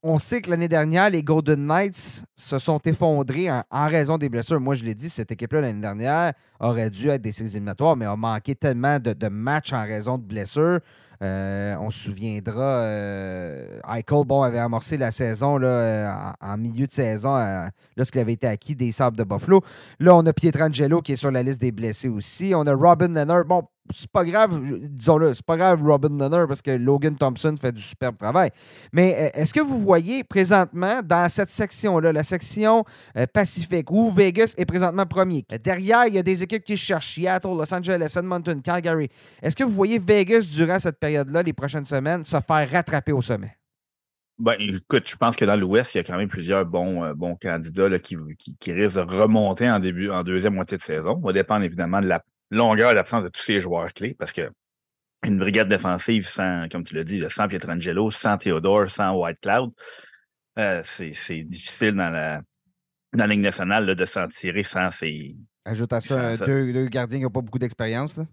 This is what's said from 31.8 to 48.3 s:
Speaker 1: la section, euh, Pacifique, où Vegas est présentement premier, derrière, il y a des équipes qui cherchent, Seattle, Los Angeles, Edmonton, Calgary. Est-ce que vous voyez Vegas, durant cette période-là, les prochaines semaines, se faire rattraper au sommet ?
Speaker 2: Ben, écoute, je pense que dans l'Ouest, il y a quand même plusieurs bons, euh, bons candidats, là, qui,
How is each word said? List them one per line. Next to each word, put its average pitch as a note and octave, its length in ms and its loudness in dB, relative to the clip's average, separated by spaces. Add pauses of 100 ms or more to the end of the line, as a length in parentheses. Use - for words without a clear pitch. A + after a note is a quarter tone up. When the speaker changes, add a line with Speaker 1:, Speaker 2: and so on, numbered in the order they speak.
Speaker 1:
la D3+ 120 0
section, G#3+ 600 2 (320)
euh, A#2+ 160 0
Pacifique, F3 600 0
où A3+ 180 4
Vegas G3 480 4
est F3 80 0
présentement F3+ 400 0
premier, E3+ 400 0 (180)
derrière, G3 440 4
il G3+ 80 -2
y - 20 4
a F#3 60 2
des F3+ 180 0
équipes F#3+ 220 -4
qui G#3 120 -4
cherchent, F3+ 380 -2
Seattle, F3+ 360 -2
Los D#3+ 240 -2
Angeles, F3 440 -2
Edmonton, F3 440 -2
Calgary. E3 460 0 (360)
Est-ce - 120 -2
que C4+ 80 -2
vous B3+ 60 2
voyez G#3 300 2
Vegas, G3+ 520 4
durant E3 280 2
cette E3 200 -2
période-là, D3+ 440 0
les D#3+ 100 0
prochaines C#3 320 -6
semaines, D3+ 380 -2
se D#3 160 -2
faire D3+ 320 2
rattraper D#3 400 0
au C3 100 2
sommet ? G#2+ 340 -6 (840)
Speaker 2:
Ben, A2+ 180 4
écoute, G#2 500 -2
je - 80 -8
pense A#2 200 2
que A2 100 2
dans G#2 140 4
l'Ouest, G2+ 340 0
il G2 60 0
y - 20 -2
a - 20 -6
quand F2+ 140 -6
même G2+ 100 -2
plusieurs F#2+ 380 -2
bons, F2 380 -2
euh, D#2 100 -4
bons E2+ 260 -6
candidats, E2 480 -2
là, F#2 120 2
qui, - 180 -10 (220)